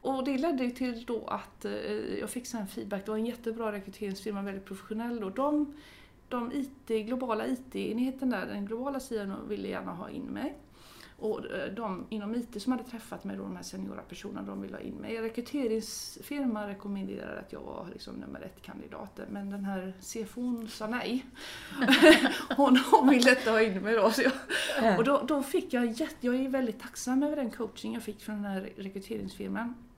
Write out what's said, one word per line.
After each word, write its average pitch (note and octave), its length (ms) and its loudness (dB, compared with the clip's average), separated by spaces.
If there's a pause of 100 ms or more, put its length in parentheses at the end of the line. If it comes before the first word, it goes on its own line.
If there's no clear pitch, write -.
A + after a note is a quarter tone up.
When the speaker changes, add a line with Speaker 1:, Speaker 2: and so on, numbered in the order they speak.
Speaker 1:
och C4 220 -2
det C4+ 140 0
ledde C#4 260 2
ju A#3+ 60 0
till A#3+ 340 -4
då A3+ 220 -4
att, - 380 -8
eh, G#3 560 -4
jag A3 100 -6
fick B3 160 -8
sen G#3+ 200 -4
feedback. G3+ 380 -6
Det G#3+ 60 -6
var G#3+ 80 -2
en A3+ 80 0
jättebra A3+ 460 -4
rekryteringsfirma, G3 680 -6
väldigt G3 220 -6
professionell A3+ 560 -6
då. F#3+ 100 -4
De, C#4+ 440 0 (540)
de B3 240 -4
I C4+ 180 -4 (160)
T, A3 160 2
globala A#3 440 -2
I B3+ 100 0
T-enheten B3 720 -2
där, F#3+ 160 -2
den G3+ 200 -4
globala B3+ 340 -4
sidan G3+ 360 -4 (120)
ville G3 200 -4
gärna F#3 260 -4
ha E3+ 160 -8
in - 140 -8
mig. C4 300 -6 (720)
Och, - 260 -2
eh, - 220 -4
de G3+ 380 -6
inom G#3+ 240 -4
I A#3+ 80 -2
T G#3+ 180 -8
som B3+ 120 0
hade B3 120 -2
träffat - 400 -12
mig G3 120 -6
då, G3 60 -8
de F#3+ 140 -8
här F3+ 60 -12
seniora F#3+ 460 -8
personerna, G3 340 -8
de G3 200 -6
ville - 140 -8
ha - 40 -10
in - 140 -8
mig. - 280 -8
Rekryteringsfirman A3+ 1500 -2
rekommenderade G3 720 -6
att - 120 -14
jag - 80 -10
var - 320 -10
liksom - 220 -12
nummer - 260 -10
ett-kandidaten, - 880 -12
men G3+ 200 -6
den G3+ 140 -6
här F#3+ 360 -4
C - 220 -8
F G#3 160 -10
O:n A#3 300 -2
sa A3 180 -8
nej. A#3+ 400 -2 (640)
<laughs> C#4 680 10
Hon, C4+ 200 10
hon C4+ 320 8
ville B3+ 220 10
inte A#3 200 6
ha A3 120 6
in F#3+ 200 2
mig G#3+ 140 2
då, A3 140 8
så B3+ 120 2
jag, C4 100 4 (500)
Speaker 2:
Ja. G#3+ 160 6
Speaker 1:
och A3+ 60 4
då, C#4 240 4
då C#4+ 140 2
fick - 300 0
jag A#3+ 140 2
jätte-, A#3+ 300 -2 (100)
jag B3 80 4
är C4 140 0
väldigt B3+ 340 0
tacksam C4 400 0
över D4 140 2
den B3 140 -2
coaching G#3+ 440 -6
jag A3+ 80 -6
fick G#3 220 -10
från G#3+ 180 -6
den G3+ 100 -4
här F#3+ 240 -4
rekryteringsfirman. G3 1000 -6 (240)